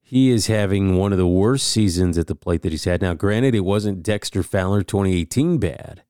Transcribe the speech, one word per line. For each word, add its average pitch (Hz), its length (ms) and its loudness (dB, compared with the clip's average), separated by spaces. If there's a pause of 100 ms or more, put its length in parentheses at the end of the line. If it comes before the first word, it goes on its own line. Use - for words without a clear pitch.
He 131 300 2
is 113 160 2
having 98 500 2
one 98 160 2
of 95 60 2
the 90 80 2
worst 101 400 2
seasons 90 500 0
at 85 120 -2
the 82 60 -6
plate 85 280 -4
that 82 100 -2
he's 78 120 -8
had. 87 180 0
Now, 90 100 -2
granted, 110 420 0
it 104 60 2
wasn't 98 420 -2
Dexter 104 400 -4
Fowler 98 400 0
twenty 95 320 0
eighteen 139 440 -2
bad - 520 -8